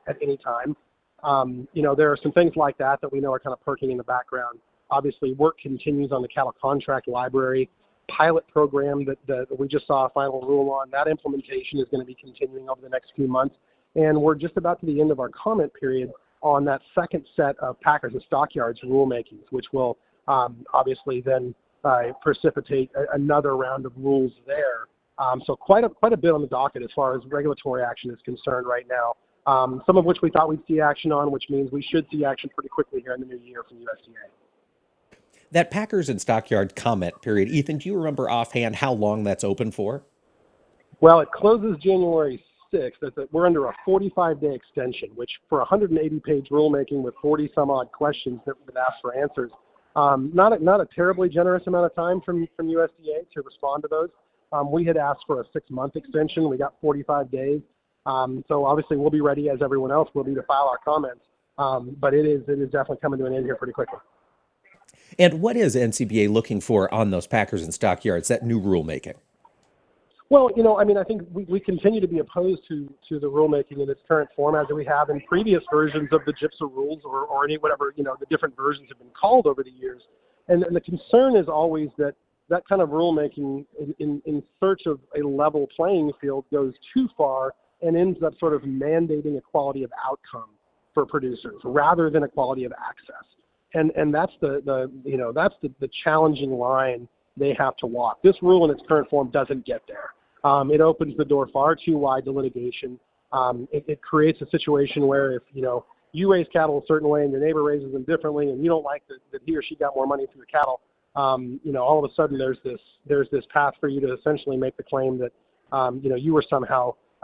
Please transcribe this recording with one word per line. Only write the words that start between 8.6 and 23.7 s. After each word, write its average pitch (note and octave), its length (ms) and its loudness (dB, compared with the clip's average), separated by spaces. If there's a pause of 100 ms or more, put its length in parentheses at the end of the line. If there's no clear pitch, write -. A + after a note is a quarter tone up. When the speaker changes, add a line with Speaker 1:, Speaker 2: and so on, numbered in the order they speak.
Speaker 1:
that, C3+ 200 -6
that C3 320 -6
we C3+ 120 -4
just D3 180 -4
saw C3+ 180 2
a B2+ 40 0
final C3+ 320 -2
rule C#3 280 2
on. C3+ 220 -4
That C#3+ 160 -2
implementation C#3 720 -4
is B2+ 100 -2
gonna C3 140 -4
be B2+ 100 -18
continuing C3 540 -10
over C3 140 -8
the C3 80 -20
next B2+ 260 -6
few C3+ 140 0
months. C3 260 0 (400)
And D#3 260 4
we're D#3 140 4
just D3+ 220 -6
about E3+ 240 -2
to F3 40 -10
the D3 140 0
end D3+ 120 4
of C3 100 -2
our A#2+ 80 -6
comment G3 440 -2
period C3 380 -4 (300)
on C#3+ 240 2
that C#3 160 -2 (120)
second E3+ 320 -2 (120)
set C#3+ 220 0
of B2+ 200 -8
Packers D3 320 0
and B2+ 160 -8
Stockyards C3+ 540 -2
rulemakings, B2+ 720 0
which B2+ 200 -6
will, B2+ 260 -2 (300)
um, B2 460 0
obviously C3 480 0
then, B2+ 340 -2 (300)
uh, B2 260 2 (100)
precipitate C#3 760 0
a, C#3+ 180 -4
another C#3+ 400 0
round C3 300 -4